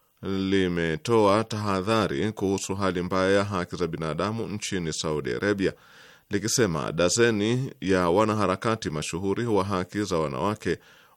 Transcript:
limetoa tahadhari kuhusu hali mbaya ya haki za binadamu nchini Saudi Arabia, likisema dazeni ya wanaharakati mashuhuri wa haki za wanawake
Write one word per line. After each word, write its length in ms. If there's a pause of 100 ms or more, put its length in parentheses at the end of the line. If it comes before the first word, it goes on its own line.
(220)
limetoa 1200
tahadhari 880
kuhusu 420
hali 280
mbaya 280
ya 140
haki 320
za 100
binadamu 600
nchini 460
Saudi 400
Arabia, 400 (580)
likisema 640
dazeni 880
ya 300
wanaharakati 800
mashuhuri 560
wa 180
haki 400
za 140
wanawake 600 (380)